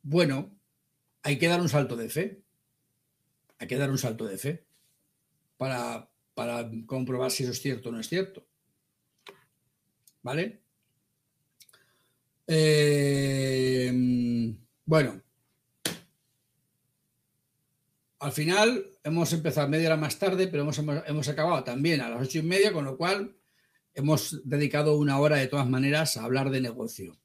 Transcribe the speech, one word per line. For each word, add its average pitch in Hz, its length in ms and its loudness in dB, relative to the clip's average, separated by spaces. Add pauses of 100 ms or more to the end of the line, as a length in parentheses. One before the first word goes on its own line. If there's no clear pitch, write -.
Bueno, 147 520 0 (680)
hay 143 140 0
que 165 100 2
dar 175 140 2
un 170 80 0
salto 131 260 0
de 113 140 -8
fe. - 340 -6 (1120)
Hay 110 100 -14
que 127 100 -2
dar 139 120 0
un 135 80 0
salto 113 280 -4
de 101 120 -8
fe 151 280 -6 (880)
para, 120 540 -6 (240)
para 117 360 -6 (160)
comprobar 127 460 -4
si 135 120 -4
eso 123 100 -4
es - 80 -8
cierto 120 260 -6
o 117 60 -8
no 113 80 -8
es 110 80 -10
cierto. 190 360 -6 (1800)
¿Vale? 170 380 -6 (1900)
Eh, 139 1400 4 (920)
bueno. 151 360 2 (3000)
Al 139 120 -4
final 196 720 2
hemos 160 300 0
empezado 151 360 0
media 160 200 2
hora 160 80 4
más 151 200 -2
tarde, 185 300 2
pero 147 160 -2
hemos, 151 160 -4
hemos, 151 260 -4
hemos 147 220 -4
acabado 151 360 0
también 139 380 0
a 117 80 -6
las 120 180 -4
ocho 160 120 -4
y - 20 -2
media, 190 320 4
con 151 120 -2
lo 135 120 -8
cual 196 380 -2 (580)
hemos 147 500 0
dedicado 147 540 2
una 143 220 2
hora 147 180 4
de 135 100 2
todas 135 220 0
maneras 139 480 0
a 110 60 -8
hablar 123 260 0
de 131 120 0
negocio. 113 640 -8